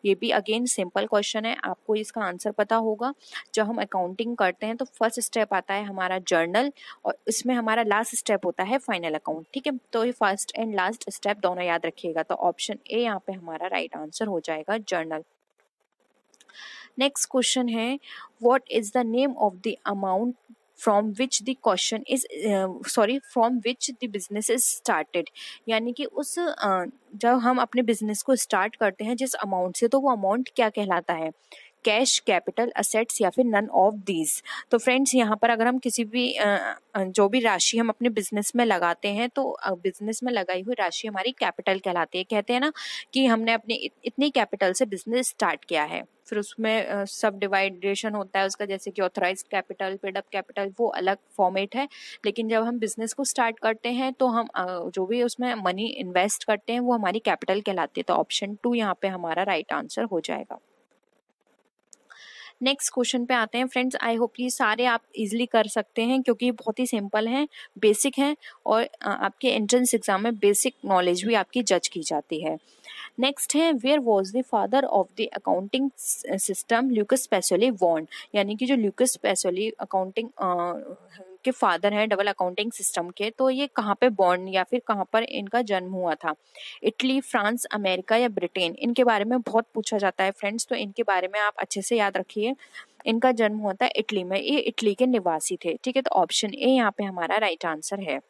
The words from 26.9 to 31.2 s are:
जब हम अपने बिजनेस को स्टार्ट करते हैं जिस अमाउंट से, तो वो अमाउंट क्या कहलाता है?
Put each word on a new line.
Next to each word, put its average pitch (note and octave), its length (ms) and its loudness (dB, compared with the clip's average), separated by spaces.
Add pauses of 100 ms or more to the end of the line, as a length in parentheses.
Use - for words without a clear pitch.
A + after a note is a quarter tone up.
जब A#3 120 2
हम B3 300 4
अपने B3 240 0
बिजनेस G#3+ 400 0
को C4+ 140 4
स्टार्ट G#3 400 0
करते G#3 280 0
हैं A#3 120 -2
जिस C4 180 -2
अमाउंट F#3 420 -2
से, A#3 120 2
तो C4+ 120 4
वो C4+ 100 4
अमाउंट G#3+ 460 2
क्या A3 140 4
कहलाता F#3 440 0
है? D#3+ 160 -4 (540)